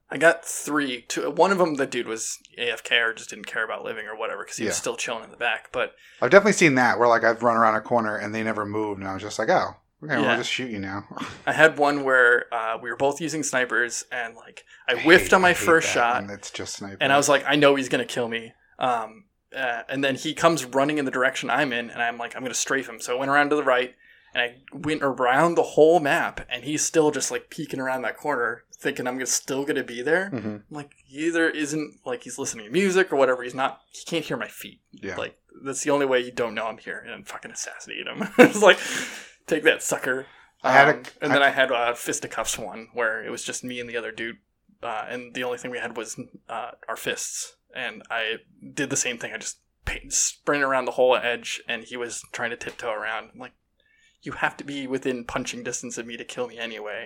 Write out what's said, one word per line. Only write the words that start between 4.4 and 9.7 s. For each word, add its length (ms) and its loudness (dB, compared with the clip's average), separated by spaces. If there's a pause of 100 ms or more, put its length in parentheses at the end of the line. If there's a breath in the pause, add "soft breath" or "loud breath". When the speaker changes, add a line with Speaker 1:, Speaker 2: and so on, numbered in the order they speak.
Speaker 1:
'cause 120 -12
he 80 -4
was 100 -2
Speaker 2:
Yeah. 40 -4
Speaker 1:
still 160 -4
chilling 280 -8
in 80 -20
the 60 -20
back. 340 -4
But 240 -4 (260 soft breath)
Speaker 2:
I've 80 2
definitely 240 8
seen 220 6
that, 240 4
where, 80 6
like, 160 6
I've 200 2
run 140 4
around 180 6
a 60 -2
corner 340 0
and 180 -6
they 100 -2
never 220 -2
moved, 360 -4
and 80 -6
I 40 -6
was 100 -8
just 160 -6
like, 100 0
"Oh, 260 0 (280)